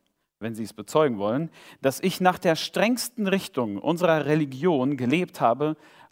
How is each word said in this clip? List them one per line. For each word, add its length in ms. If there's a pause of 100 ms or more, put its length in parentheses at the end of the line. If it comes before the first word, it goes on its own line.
(380)
wenn 160
sie 100
es 100
bezeugen 440
wollen, 320 (300)
dass 200
ich 200
nach 180
der 180
strengsten 720
Richtung 520
unserer 480
Religion 720
gelebt 420
habe 360 (360)